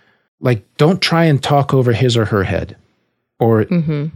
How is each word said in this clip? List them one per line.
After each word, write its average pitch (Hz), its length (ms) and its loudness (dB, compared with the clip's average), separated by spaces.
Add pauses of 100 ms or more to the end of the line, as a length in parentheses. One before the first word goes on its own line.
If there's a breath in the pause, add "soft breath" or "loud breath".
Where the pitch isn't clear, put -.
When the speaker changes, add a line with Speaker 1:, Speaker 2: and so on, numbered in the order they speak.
(400 soft breath)
Speaker 1:
Like, 123 240 -2 (140)
don't 185 240 2
try 170 240 0
and 143 160 2
talk 143 320 0
over 123 200 2
his 120 220 0
or 113 100 0
her 101 180 0
head 85 320 -6 (640)
or 113 260 2
Speaker 2:
Mm-hmm. 156 500 -4